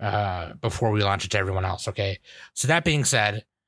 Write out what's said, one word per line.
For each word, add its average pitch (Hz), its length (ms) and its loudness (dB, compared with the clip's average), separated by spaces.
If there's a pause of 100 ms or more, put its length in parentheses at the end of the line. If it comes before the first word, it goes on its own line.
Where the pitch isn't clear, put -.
uh, 98 540 -2
before 113 360 -2
we 104 140 2
launch 98 200 0
it - 80 -8
to 104 60 2
everyone 95 260 0
else. 90 220 -4
Okay. 98 320 -4 (360)
So - 140 -2
that 160 160 4
being 147 200 2
said, 107 400 2 (240)